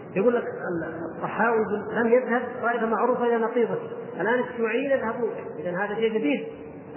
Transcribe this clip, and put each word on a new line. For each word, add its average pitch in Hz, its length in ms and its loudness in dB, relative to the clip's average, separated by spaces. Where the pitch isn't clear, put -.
يقول 233 200 4
لك 226 80 0
ال-، 165 720 -6
الطحاوي 220 460 0
يقول: 208 380 -2
"لم 233 80 4
يذهب 240 340 4
طائفة 233 240 2
معروفة 240 400 2
إلى 233 120 4
نقيضه". 226 400 2
الآن 226 200 2
الشيوعيين 233 520 0
يذهبون، 240 380 0
إذن 175 160 -4
هذا 202 200 -2
شيء 226 180 2
جديد. 147 320 2